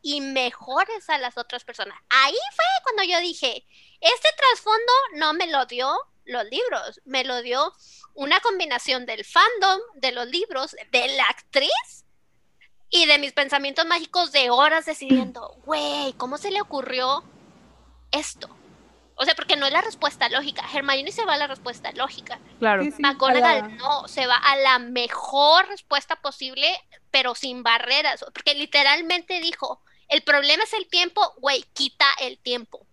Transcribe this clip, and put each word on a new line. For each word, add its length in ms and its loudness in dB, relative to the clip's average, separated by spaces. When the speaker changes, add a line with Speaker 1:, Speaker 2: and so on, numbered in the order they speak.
Speaker 1:
y 180 -4
mejores 880 -4
a 80 0
las 200 -6
otras 260 -10
personas". 340 -12
Ahí 260 4
fue 100 2
cuando 200 0
yo 160 0
dije, 460 -6
"Este 380 2
trasfondo 540 2
no 180 0
me 140 -2
lo 180 0
dio 260 -4
los 200 -6
libros, 600 -6
me 180 -4
lo 180 -4
dio 320 -2
una 280 0
combinación 680 -2
del 180 -8
fandom, 540 4
de 160 -2
los 160 -6
libros, 480 -6
de 240 0
la 100 0
actriz 800 -2
y 120 6
de 140 6
mis 120 -4
pensamientos 540 0
mágicos 480 -2
de 160 2
horas 360 4
decidiendo, 760 -2
Speaker 2:
<clears throat> 60 -20
Speaker 1:
güey, 480 -4
¿cómo 240 -8
se 140 -6
le 100 -2
ocurrió 640 -4
esto?". 380 -6
O 100 -4
sea, 100 4
porque 200 0
no 120 -2
es 60 0
la 80 2
respuesta 480 -2
lógica. 340 -4
Hermione 380 -2
se 140 -4
va 100 0
a 20 -4
la 100 -2
respuesta 440 -10
lógica. 480 -8
Speaker 2:
Claro. 240 2
Speaker 3:
Sí, 80 -2
sí, 100 -8
Speaker 1:
McGonagall 440 4
Speaker 3:
a 220 4
la 80 -
Speaker 1:
no, 320 -4
se 180 -4
va 100 4
a 220 4
la 220 6
mejor 880 4
respuesta 480 -4
posible, 520 -4
pero 240 2
sin 260 -8
barreras. 720 0
Porque 220 0
literalmente 840 0
dijo, 400 -8
"El 160 0
problema 400 2
es 100 -4
el 140 -6
tiempo, 340 0
güey, 260 -2
quita 340 0
el 200 -8
tiempo". 540 -10